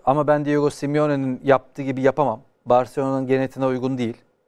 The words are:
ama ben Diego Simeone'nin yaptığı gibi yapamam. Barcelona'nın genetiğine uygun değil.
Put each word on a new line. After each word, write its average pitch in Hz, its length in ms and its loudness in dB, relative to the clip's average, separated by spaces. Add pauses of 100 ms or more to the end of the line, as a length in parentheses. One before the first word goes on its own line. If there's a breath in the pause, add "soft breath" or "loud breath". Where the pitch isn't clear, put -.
ama 139 220 2
ben 147 180 2
Diego 147 240 2
Simeone'nin 139 760 -2
yaptığı 135 380 0
gibi 131 200 -4
yapamam. 131 400 0 (240)
Barcelona'nın 131 600 0
genetiğine 131 400 -2
uygun 131 300 -2
değil. 117 200 -4 (300)